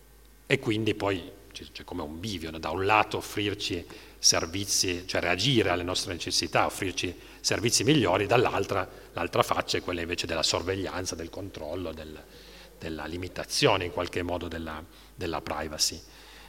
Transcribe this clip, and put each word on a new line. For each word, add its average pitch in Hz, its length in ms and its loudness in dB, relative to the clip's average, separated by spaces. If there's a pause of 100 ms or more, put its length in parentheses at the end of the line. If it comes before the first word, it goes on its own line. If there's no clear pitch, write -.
(460)
e - 120 4
quindi 107 360 0
poi 95 380 -2 (180)
c'è, - 220 -14
c'è - 120 -14
come 87 180 -8
un 78 180 -8
bivio, 90 300 -6
no? 82 80 -8
Da 80 100 -4
un 90 160 -2
lato 107 320 6
offrirci 95 880 -4 (140)
servizi, 90 880 2
cioè 92 140 0
reagire 92 500 4
alle 87 120 2
nostre 92 300 -2
necessità, 90 540 2
offrirci 90 480 -2 (260)
servizi 98 440 2
migliori, 104 420 6
dall'altra, 95 640 4 (240)
l'altra 87 300 2
faccia 90 360 0
è 87 40 -6
quella 87 180 -4
invece 85 260 -4
della 82 160 -2
sorveglianza, 90 720 -2
del 82 160 -8
controllo, 87 640 -8
del, 78 280 -12 (580)
della 78 280 -8
limitazione 90 800 0
in 87 80 -4
qualche 90 300 -2
modo 87 260 -2
della, 80 340 -8 (320)
della 80 260 -4
privacy. 78 600 -4 (480)